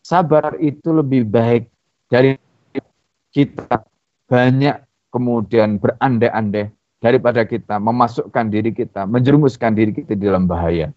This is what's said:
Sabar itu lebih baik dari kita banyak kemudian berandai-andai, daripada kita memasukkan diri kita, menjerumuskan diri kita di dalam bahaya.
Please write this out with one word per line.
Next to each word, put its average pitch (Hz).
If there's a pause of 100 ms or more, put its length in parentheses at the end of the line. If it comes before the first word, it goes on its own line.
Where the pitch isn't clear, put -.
Sabar 151
itu 156
lebih 131
baik 117 (400)
dari 131 (960)
kita - (480)
banyak 127 (320)
kemudian 113
berandai-andai, 110 (260)
daripada 120
kita 104
memasukkan 113
diri 107
kita, 98
menjerumuskan 127
diri 107
kita 110
di 98
dalam 92
bahaya. 82